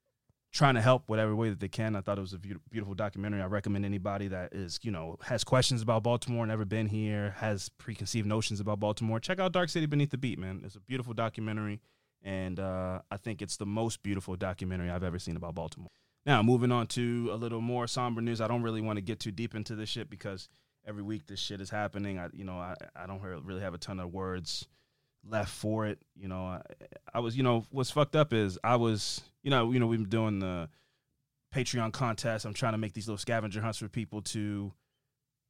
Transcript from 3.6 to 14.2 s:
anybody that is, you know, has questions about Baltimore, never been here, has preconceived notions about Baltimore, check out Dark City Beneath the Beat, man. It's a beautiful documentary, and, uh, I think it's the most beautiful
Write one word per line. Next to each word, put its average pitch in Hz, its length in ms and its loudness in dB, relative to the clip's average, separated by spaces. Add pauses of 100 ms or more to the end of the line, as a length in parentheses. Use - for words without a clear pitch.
anybody 101 440 0
that 92 240 -6
is, 92 300 -6
you 117 80 -4
know, 82 320 -6
has 120 220 -2
questions 123 380 4
about 113 200 2
Baltimore, 120 440 2
never 110 180 0
been 107 240 0
here, 104 500 0
has 107 300 -2
preconceived 107 580 -4
notions 107 340 2
about 101 200 0
Baltimore, 110 400 0
check 185 180 -2
out 185 140 2
Dark 180 160 4
City 160 180 2
Beneath 147 240 4
the 143 80 -2
Beat, 131 200 -2
man. 95 260 -6
It's 95 100 -12
a 101 60 -20
beautiful 120 340 -6
documentary, 107 680 -2 (420)
and, 95 360 -4
uh, 92 420 -4 (100)
I 101 80 -6
think 107 240 -6
it's 98 140 -6
the 101 100 -4
most 113 360 0
beautiful 98 340 -2